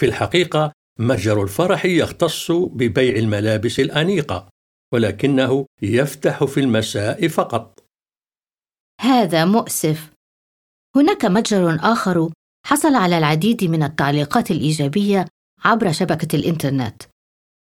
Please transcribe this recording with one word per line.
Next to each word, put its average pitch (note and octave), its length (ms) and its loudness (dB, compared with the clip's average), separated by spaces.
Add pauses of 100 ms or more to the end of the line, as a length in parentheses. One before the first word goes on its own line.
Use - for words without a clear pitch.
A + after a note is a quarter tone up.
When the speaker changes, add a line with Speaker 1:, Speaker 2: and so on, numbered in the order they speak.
Speaker 1:
في C#3 60 2
الحقيقة، D3+ 680 0 (280)
متجر G#2+ 420 0
الفرح E3 420 0
يختص E3+ 680 -2
ببيع C3 680 0
الملابس A2 640 -2
الأنيقة، D3+ 680 -2 (440)
ولكنه C3 720 0 (160)
يفتح C#3+ 600 0
في C#3 160 -2
المساء A2+ 680 -2
فقط. - 560 -6 (1160)
Speaker 2:
هذا G3+ 440 2
مؤسف. F#3 680 -2 (840)
هناك E4 280 4
متجر F#3 560 2
آخر F3+ 520 0 (340)
حصل C#4+ 280 2
على F3+ 240 4
العديد D#3+ 460 2
من E3 180 0
التعليقات D3 680 0
الإيجابية D#3 760 0 (380)
عبر G#3+ 280 2
شبكة D#3+ 440 -2
الإنترنت، C#3 680 -2 (640)